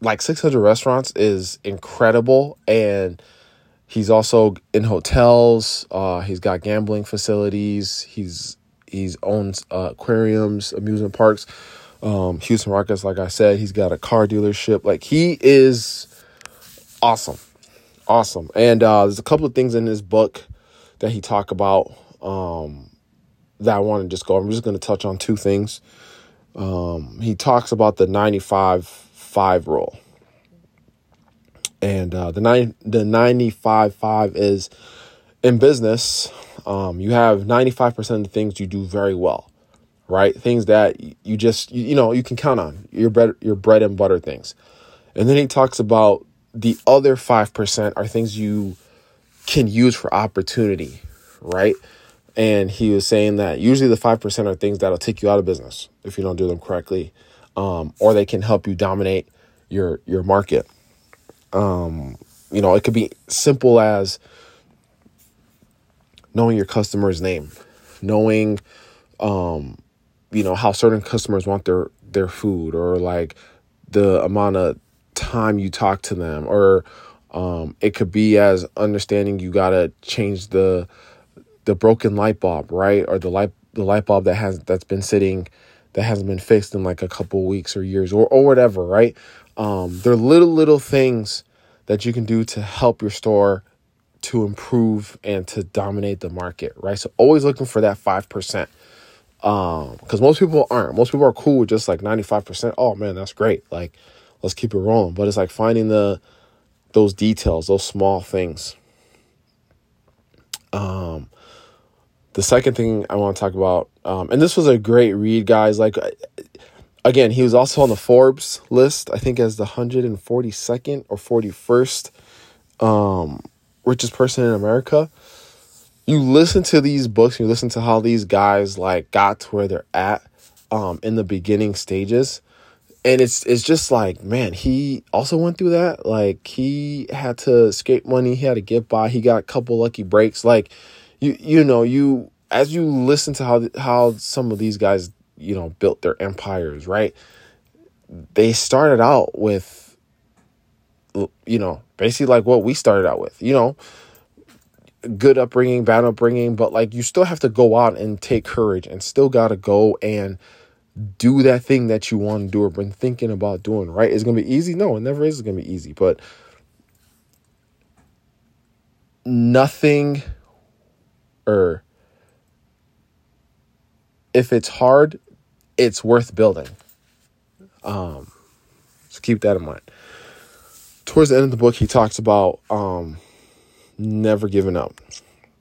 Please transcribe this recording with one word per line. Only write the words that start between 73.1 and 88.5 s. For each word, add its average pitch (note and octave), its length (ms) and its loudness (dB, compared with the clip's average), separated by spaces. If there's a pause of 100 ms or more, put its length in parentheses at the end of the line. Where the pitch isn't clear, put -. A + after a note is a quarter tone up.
the G2 320 2
amount G2+ 340 -2
of F2+ 220 -2 (360)
time A2 440 -2
you F#2+ 120 -4
talk G2 320 -2
to - 120 -8
them, D#2+ 320 -8
or, F#2+ 380 4 (460)
um, E2+ 500 -8
it G#2 140 0
could F2+ 180 -4
be G#2+ 260 4
as G2 280 4 (100)
understanding G2+ 640 -2
you F#2 120 -8
gotta F#2 420 0 (100)
change G2+ 460 -6
the, F#2 380 0 (800)
the G#2 100 0
broken A2+ 420 2
light G#2 240 0
bulb, E2 300 -4
right? F#2+ 380 2
Or F#2+ 100 -2
the F2+ 120 -4
light, G2 220 -2 (200)
the G#2+ 120 -6
light G2+ 220 0
bulb G2 180 2
that F#2 100 2
has, G2 260 -4
that's F#2 240 -4
been G2 180 -6
sitting, F#2+ 460 -2 (460)
that G2+ 80 -2
hasn't G#2+ 240 -4
been G2 120 -6
fixed G2+ 360 0
in, F#2+ 100 -6
like, F#2 180 -6
a F#2 60 -6
couple F#2+ 380 -6
weeks F#2+ 300 -6
or G2 60 -6
years F#2+ 300 -4
or, G#2+ 160 4
or C3+ 160 6
whatever, B2 400 4